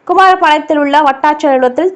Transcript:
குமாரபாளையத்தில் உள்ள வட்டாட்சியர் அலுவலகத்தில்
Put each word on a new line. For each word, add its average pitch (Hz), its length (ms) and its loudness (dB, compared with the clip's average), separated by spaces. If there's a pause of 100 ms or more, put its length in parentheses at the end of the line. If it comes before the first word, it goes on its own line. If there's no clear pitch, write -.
குமாரபாளையத்தில் 339 760 0
உள்ள 285 240 0
வட்டாட்சியர் 294 460 -2
அலுவலகத்தில் 262 420 -2